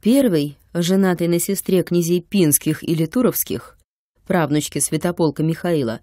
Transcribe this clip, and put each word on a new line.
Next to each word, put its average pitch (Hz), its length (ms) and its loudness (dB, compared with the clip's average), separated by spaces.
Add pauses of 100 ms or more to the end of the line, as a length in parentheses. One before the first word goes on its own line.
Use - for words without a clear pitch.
Первый, 196 560 2 (160)
женатый 175 540 2
на 170 140 2
сестре 185 420 0
князей 175 380 0
Пинских 156 640 0
или 160 220 -2
Туровских, - 720 -4 (500)
правнучки 151 520 -2
Святополка 165 640 -2
Михаила 156 600 -2